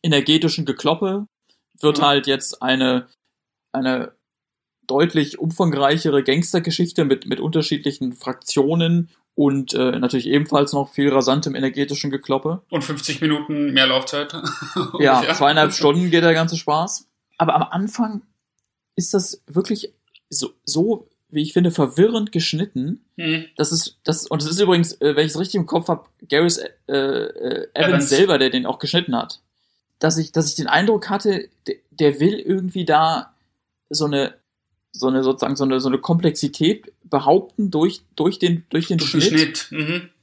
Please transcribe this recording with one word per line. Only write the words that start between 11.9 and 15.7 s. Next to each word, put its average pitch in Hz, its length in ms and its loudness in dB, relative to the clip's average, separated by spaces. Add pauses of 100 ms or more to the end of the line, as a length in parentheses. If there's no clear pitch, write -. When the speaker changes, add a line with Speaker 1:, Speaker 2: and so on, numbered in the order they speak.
Speaker 1:
Gekloppe. 139 600 -4
Speaker 2:
Und 156 120 -4
fünfzig - 380 -6
Minuten 147 520 -2
mehr 131 120 4
Laufzeit. 135 480 -2
<laughs> 147 640 -8
Speaker 1:
Ja, 135 180 6
Speaker 2:
Ungefähr. 123 180 2
Speaker 1:
zweieinhalb 151 380 4